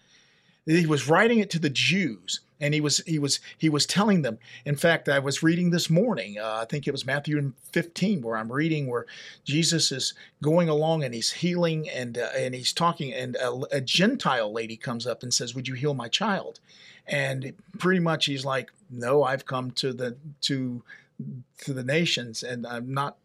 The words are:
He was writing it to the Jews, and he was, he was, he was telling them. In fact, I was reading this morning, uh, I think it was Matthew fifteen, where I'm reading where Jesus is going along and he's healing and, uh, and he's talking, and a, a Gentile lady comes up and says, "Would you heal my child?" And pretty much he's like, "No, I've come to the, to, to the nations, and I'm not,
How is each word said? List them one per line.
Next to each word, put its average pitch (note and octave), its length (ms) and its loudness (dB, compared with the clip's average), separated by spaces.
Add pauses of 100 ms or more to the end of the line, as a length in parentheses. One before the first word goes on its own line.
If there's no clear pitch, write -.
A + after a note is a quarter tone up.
(640)
He E3 200 4
was C#3+ 220 2
writing A3 320 6
it G3 120 2
to E3 80 -2
the D#3 120 2
Jews, B2 720 -2 (180)
and D3 160 0
he D#3 40 2
was, D3 280 0
he D#3+ 100 0
was, C#3+ 220 0 (180)
he D#3+ 100 2
was D3+ 200 2
telling G3 340 4
them. A2+ 160 -2 (260)
In D3 120 -2
fact, D#3+ 340 4
I C#3 80 4
was C#3 240 0
reading E3+ 300 4
this E3+ 180 2
morning, D#3+ 480 2
uh, A2 240 -4
I A2+ 40 -6
think D3 220 -6
it C#3+ 40 2
was B2+ 120 -6
Matthew C#3+ 480 -2 (200)
fifteen, F3 500 0
where A2+ 160 -4
I'm A2+ 140 -6
reading D3+ 340 0
where A#2+ 220 -4 (360)
Jesus D#3 480 2
is C3 220 -4 (300)
going E3 260 4
along D#3 340 2
and A#2+ 120 -4
he's A2+ 160 -2
healing E3+ 580 0
and, B2 300 -6
uh, A#2 180 -2
and C3 160 -2
he's B2+ 180 -4
talking, E3 400 0
and B2+ 260 -6
a, B2+ 220 -2 (120)
a C#3 100 0
Gentile C3+ 720 2
lady A2+ 240 -6
comes A#2 300 -8
up A2+ 160 -4
and B2 100 -4
says, A#2+ 220 -2
"Would B2+ 120 -6
you C3+ 60 -6
heal C#3 220 -2
my A#2+ 120 -6
child?" F#3+ 520 -2 (480)
And C3+ 460 -2 (260)
pretty F3+ 200 4
much D#3+ 280 2
he's C#3 180 -4
like, C3+ 260 -2 (200)
"No, B2 320 4
I've C3+ 240 0
come B2+ 240 -4
to C3+ 200 -2
the, B2 240 -6 (260)
to, B2+ 420 -2 (800)
to C#3+ 120 -6
the C3 100 -6
nations, B2+ 600 0
and A#2+ 240 -6
I'm A#2+ 260 -8
not, C#3+ 320 -4